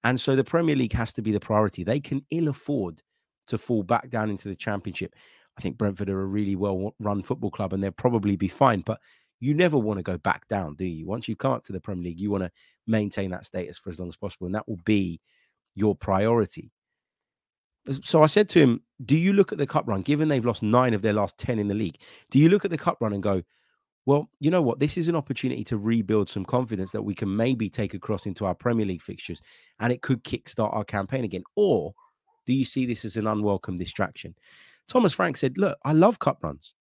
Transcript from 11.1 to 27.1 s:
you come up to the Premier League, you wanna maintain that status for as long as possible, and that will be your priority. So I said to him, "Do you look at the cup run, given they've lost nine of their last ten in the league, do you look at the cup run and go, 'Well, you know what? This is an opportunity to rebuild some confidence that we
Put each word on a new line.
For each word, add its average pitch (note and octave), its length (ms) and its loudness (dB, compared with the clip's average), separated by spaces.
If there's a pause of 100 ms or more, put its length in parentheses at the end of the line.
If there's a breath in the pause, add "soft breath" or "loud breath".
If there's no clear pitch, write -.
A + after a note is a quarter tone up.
you A2 80 -6
come C3 180 -2
up A#2 120 -6
to - 60 -14
the F#2 80 -8
Premier F2+ 260 -8
League, E2+ 140 -8
you G2+ 120 -2
wanna F#2 200 -2 (360 soft breath)
maintain G#2 420 -2
that - 160 -10
status F#2 320 -8
for F#2 140 -12
as E2+ 80 -12
long F2 100 -8
as - 80 -16
possible, F#2 300 -10
and F#2+ 80 -4
that A2 120 -6
will F2 180 -8
be G2 360 2 (540)
your G2+ 200 2
priority. G#2 760 0 (1300)
So D#3 220 6
I - 20 10
said G#3 240 4
to F3 100 6
him, B2 220 6 (240)
"Do C3+ 100 4
you F3+ 180 4
look G3 180 4
at F3+ 80 -6
the C#3 80 0
cup - 200 -2
run, G2 140 0
given D3+ 280 0
they've B2+ 140 2
lost A#2 200 0
nine A#2 320 4
of G2 80 -4
their G#2+ 100 2
last G#2 240 -2
ten A#2 220 -4
in G2+ 80 -2
the G2+ 80 0
league, G#2+ 240 -4 (320 loud breath)
do C#3 80 6
you D#3+ 100 10
look G3+ 160 4
at F3 60 -2
the D#3+ 60 -4
cup - 220 -2
run G#2+ 140 -2
and G2 80 -4
go, F#2+ 220 0 (640)
'Well, C#3+ 220 2 (100)
you D3+ 120 2
know F3+ 100 4
what? B2+ 180 0
This D3 180 0
is E3 100 0
an E3+ 80 0
opportunity C3 480 -4
to A2 140 -4
rebuild G#2+ 520 0
some F#2+ 160 -6
confidence A2+ 460 -2
that G#2+ 100 -6
we G2+ 140 -4